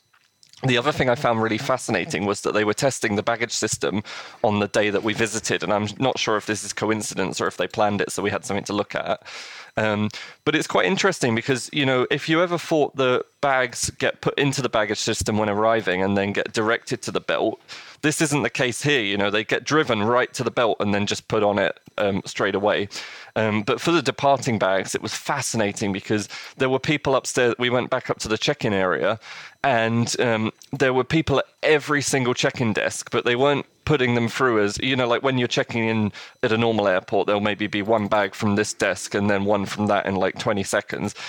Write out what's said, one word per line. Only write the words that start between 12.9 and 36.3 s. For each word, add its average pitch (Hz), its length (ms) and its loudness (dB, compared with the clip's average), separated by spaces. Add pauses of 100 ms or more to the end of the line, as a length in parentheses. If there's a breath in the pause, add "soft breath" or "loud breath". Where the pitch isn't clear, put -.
the 127 280 2 (160)
bags 131 480 0 (100)
get - 220 -2
put - 180 -2
into 139 220 2
the 123 80 -2
baggage 107 300 0
system 110 400 -2
when 107 100 2
arriving 104 540 2
and 101 160 2
then 98 140 0
get 95 200 -4
directed 113 500 -2
to - 80 -8
the 92 100 -4
belt, - 380 0 (440 loud breath)
this 151 180 0
isn't 143 220 2
the 120 80 0
case 123 320 -2
here. 147 180 2
You 101 160 0
know, 101 140 2
they 107 140 0
get - 200 -2
driven 131 380 2
right 120 320 2
to - 100 -4
the 113 60 0
belt 113 300 2
and 101 120 0
then 101 140 0
just - 220 -6
put 110 140 2
on 104 160 2
it, 90 200 0 (180)
um, 101 300 0
straight 101 300 -2
away. 98 320 0 (480 loud breath)
Um, 107 260 0
but 117 180 -2
for 165 120 0
the 165 100 2
departing 127 560 2
bags, 98 360 0
it - 80 -6
was 107 120 -6
fascinating 113 800 -2
because 101 360 -2 (300 loud breath)
there 135 100 2
were 131 120 0
people 147 340 0
upstairs. 123 440 2
We 123 120 0
went 120 200 0
back 127 200 -2
up - 100 -4
to - 80 -6
the 107 100 0
check-in 131 360 -2
area, 92 460 0 (420 loud breath)
and, 117 580 2
um, 110 320 2 (200)
there 135 200 2
were 127 120 2
people 147 340 0
at 127 60 0 (180)
every 143 400 2
single 127 320 0
check-in 123 380 0
desk, - 400 -4
but 120 120 0
they 120 120 2
weren't 139 300 2 (180)
putting 127 300 2
them 117 140 2
through 117 340 2
as, 104 160 0
you 131 180 -2
know, 123 100 2
like, 117 160 2
when 131 140 2
you're 123 120 2
checking 120 400 0
in 107 240 0 (300 loud breath)